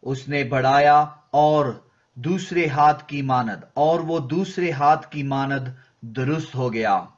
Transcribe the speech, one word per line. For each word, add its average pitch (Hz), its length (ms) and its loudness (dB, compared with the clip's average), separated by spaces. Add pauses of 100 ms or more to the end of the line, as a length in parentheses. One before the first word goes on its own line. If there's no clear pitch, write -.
उसने 139 420 -4
बढ़ाया 143 760 4 (120)
और 147 560 2 (280)
दूसरे 170 480 -2
हाथ 147 280 4
की 143 280 -8
मानद, 123 440 -2 (100)
और 160 240 2
वो 165 200 -4
दूसरे 175 500 -4
हाथ 147 260 4
की 151 260 -8
मानद 135 540 -4 (280)
दुरुस्त 135 500 -4
हो 127 160 -2
गया। 110 480 -2